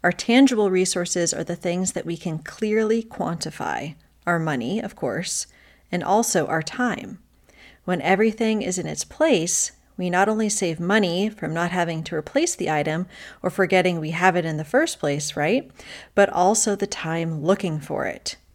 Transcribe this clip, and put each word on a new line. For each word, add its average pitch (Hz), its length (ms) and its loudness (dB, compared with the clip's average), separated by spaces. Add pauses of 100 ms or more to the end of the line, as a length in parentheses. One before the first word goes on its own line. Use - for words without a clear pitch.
Our 175 80 4
tangible 233 600 4
resources 180 640 0
are 165 100 -4
the 170 100 -4
things 180 380 -2
that - 140 -6
we 170 100 -4
can 160 220 -6
clearly 220 640 0
quantify, 165 920 -6 (320)
our 170 120 2
money, 156 420 -2
of - 160 -10
course, 139 500 -4 (460)
and 175 100 -2
also 190 440 2
our 160 160 -2
time. - 560 -4 (680)
When 180 160 -2
everything 214 600 2
is 180 160 -2
in 170 80 -4
its 151 180 -6
place, 214 680 2 (260)
we 180 100 -2
not 185 220 4
only 220 180 0
save 170 320 -2
money 185 480 2
from 170 240 -6
not 170 180 0
having 170 340 -2
to 170 120 -6
replace 294 380 0
the 165 160 -4
item 156 360 0 (360)
or 185 80 0
forgetting 180 500 2
we 156 120 -6
have 175 220 4
it 170 120 0
in 156 100 -4
the 156 80 -4
first 302 340 0
place, 147 380 -2
right? 175 340 0 (440)
But 202 160 6
also 202 440 2
the 202 120 -2
time 165 560 -4
looking 165 380 0
for 147 260 -4
it. - 300 -8 (180)